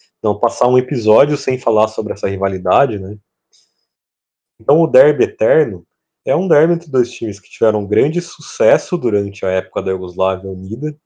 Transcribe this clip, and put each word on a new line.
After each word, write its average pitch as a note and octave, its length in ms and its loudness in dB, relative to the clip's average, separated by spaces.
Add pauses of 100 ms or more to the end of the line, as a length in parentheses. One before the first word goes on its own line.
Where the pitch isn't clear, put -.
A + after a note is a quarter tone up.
(200)
não G#2 160 0
passar A#2 300 0
um B2+ 100 4
episódio B2+ 600 2
sem C3 240 -4
falar G#2+ 260 2
sobre G#2+ 260 -8
essa G2+ 160 -6
rivalidade, G2 680 0
né? F#2+ 180 -10 (1400)
Então C#3+ 200 2
o E3 80 2
derby B2+ 360 4
eterno A2 640 0 (380)
é B2+ 100 0
um F#3 140 -2
derby E3 240 4
entre E3+ 180 -4
dois B2+ 220 0
times G#2+ 260 -8
que - 100 -20
tiveram G#2+ 380 0
grande C3 340 0
sucesso D3+ 760 -2
durante G2+ 480 -2
a F#2 40 0
época F#2 300 -4
da F#2+ 120 -4
Iugoslávia F#2 580 -4
Unida. A2 560 -10